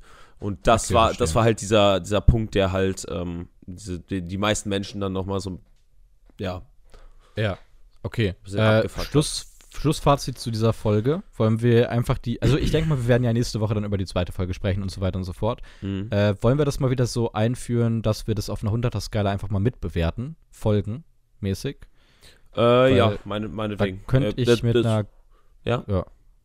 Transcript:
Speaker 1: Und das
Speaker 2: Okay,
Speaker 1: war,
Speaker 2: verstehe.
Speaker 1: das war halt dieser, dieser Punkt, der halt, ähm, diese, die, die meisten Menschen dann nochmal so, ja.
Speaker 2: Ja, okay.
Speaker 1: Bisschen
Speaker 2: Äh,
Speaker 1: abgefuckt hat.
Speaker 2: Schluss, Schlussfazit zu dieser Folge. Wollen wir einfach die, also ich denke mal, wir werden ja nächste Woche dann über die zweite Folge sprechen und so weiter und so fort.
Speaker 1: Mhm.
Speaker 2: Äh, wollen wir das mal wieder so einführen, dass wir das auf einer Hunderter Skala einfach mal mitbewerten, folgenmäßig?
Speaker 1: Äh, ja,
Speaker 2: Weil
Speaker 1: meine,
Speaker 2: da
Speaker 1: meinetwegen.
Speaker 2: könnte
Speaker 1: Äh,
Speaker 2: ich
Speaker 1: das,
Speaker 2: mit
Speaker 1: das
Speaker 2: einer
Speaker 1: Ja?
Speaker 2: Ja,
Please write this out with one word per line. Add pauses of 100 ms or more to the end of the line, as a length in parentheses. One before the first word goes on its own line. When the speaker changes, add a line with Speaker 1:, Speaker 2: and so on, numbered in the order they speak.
(400)
Speaker 1:
Und
das
Speaker 2:
Okay,
Speaker 1:
war,
Speaker 2:
verstehe.
Speaker 1:
das
war
halt
dieser,
dieser
Punkt,
der
halt,
ähm, (180)
diese,
die,
die
meisten
Menschen
dann
nochmal
so, (800)
ja. (760)
Speaker 2:
Ja, (440)
okay. (100)
Speaker 1:
Bisschen
Speaker 2:
Äh,
Speaker 1:
abgefuckt
hat.
Speaker 2:
Schluss, (180)
Schlussfazit
zu
dieser
Folge. (140)
Wollen
wir
einfach
die,
also
ich
denke
mal,
wir
werden
ja
nächste
Woche
dann
über
die
zweite
Folge
sprechen
und
so
weiter
und
so
fort. (200)
Speaker 1:
Mhm.
Speaker 2:
Äh,
wollen
wir
das
mal
wieder
so
einführen,
dass
wir
das
auf
einer
Hunderter
Skala
einfach
mal
mitbewerten, (160)
folgenmäßig? (760)
Speaker 1:
Äh,
ja,
Speaker 2:
Weil
Speaker 1:
meine,
Speaker 2:
da
Speaker 1:
meinetwegen.
Speaker 2:
könnte
Speaker 1:
Äh,
Speaker 2:
ich
Speaker 1:
das,
Speaker 2:
mit
Speaker 1:
das
Speaker 2:
einer (580)
Speaker 1:
Ja?
Speaker 2:
Ja, (400)